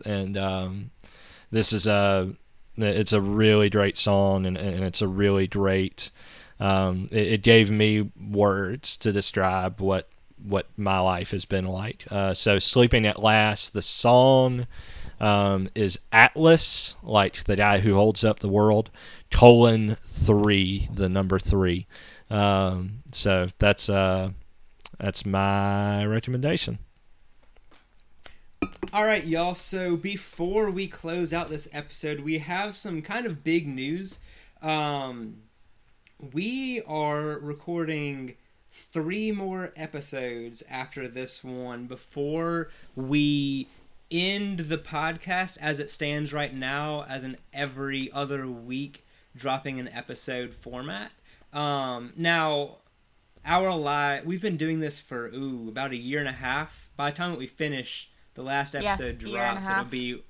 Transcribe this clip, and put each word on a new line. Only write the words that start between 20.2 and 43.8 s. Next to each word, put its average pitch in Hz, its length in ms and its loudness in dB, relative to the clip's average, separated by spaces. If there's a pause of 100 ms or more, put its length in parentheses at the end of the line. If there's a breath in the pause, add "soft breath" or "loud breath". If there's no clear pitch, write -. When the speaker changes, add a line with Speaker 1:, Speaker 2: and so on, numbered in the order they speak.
Speaker 1:
the 95 160 0
number 95 300 0
three. 92 480 2 (420 loud breath)
Um, 98 800 0
so 92 360 2 (120)
that's, 101 300 4
uh, 95 400 2 (680)
that's - 280 -4
my 101 800 0
recommendation. 123 760 -2 (2250 loud breath)
Speaker 2:
All 214 120 2
right, 208 200 2
y'all. 170 300 -2
So 180 420 -4
before 196 720 -4
we 190 180 -4
close 165 460 -6
out 170 160 -4
this 151 240 -10
episode, 147 480 -8
we 156 180 -4
have 185 360 -6
some 170 260 -8
kind 226 240 -8
of 165 180 -10
big 160 240 0
news. 143 520 -8 (420 soft breath)
Um, 135 760 -6 (960)
we 247 500 -6
are 151 560 -6
recording 147 960 -8 (360)
three 190 600 -6
more 185 440 -6
episodes 127 960 -12
after 131 380 -10
this 127 360 -14
one 123 420 -12
before 160 840 -6 (260 soft breath)
we 139 720 -2 (440 soft breath)